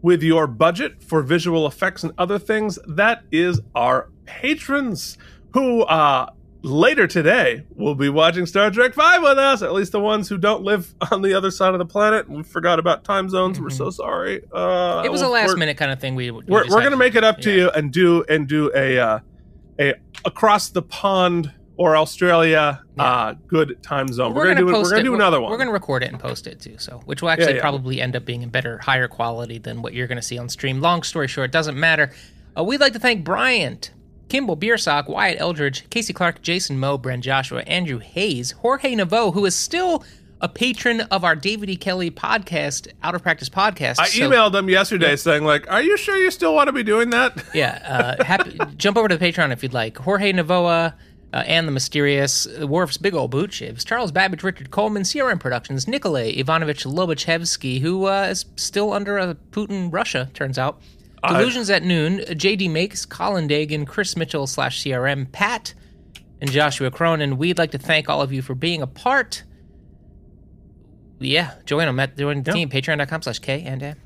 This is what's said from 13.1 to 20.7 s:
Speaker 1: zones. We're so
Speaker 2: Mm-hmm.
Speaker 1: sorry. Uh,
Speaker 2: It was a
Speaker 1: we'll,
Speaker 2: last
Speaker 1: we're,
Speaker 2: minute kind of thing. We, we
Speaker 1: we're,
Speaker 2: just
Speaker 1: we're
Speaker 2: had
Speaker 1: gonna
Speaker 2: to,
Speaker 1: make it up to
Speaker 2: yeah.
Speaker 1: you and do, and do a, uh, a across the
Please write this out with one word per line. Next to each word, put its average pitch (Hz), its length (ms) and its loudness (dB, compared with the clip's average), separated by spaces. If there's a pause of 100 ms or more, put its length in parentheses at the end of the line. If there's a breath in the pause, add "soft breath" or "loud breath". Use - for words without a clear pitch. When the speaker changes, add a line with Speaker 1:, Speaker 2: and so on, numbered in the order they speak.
Speaker 1:
zones. 185 300 0
We're - 100 -6
so 135 160 -6
Speaker 2:
Mm-hmm. 190 60 -6
Speaker 1:
sorry. 185 600 -6
Uh, 180 540 0
Speaker 2:
It - 60 -2
was - 100 0
a 277 40 0
Speaker 1:
we'll, 247 80 0
Speaker 2:
last 214 160 2
Speaker 1:
we're, 185 80 2
Speaker 2:
minute 151 200 0
kind 143 140 0
of 131 80 -6
thing. 131 160 -6
We, 123 160 -6
we 117 160 -12
Speaker 1:
we're, 202 160 6
Speaker 2:
just - 80 0
Speaker 1:
we're 208 100 6
Speaker 2:
had 240 40 2
Speaker 1:
gonna 285 100 4
Speaker 2:
to, - 20 0
Speaker 1:
make 247 180 4
it 226 80 6
up 220 180 4
to 214 100 2
Speaker 2:
yeah. 196 60 6
Speaker 1:
you 180 140 6
and 147 200 -2
do, 170 380 4
and 151 180 2
do 151 280 2
a, 131 220 2
uh, 110 220 2 (600)
a 139 140 2 (320)
across 208 440 2
the 175 120 -4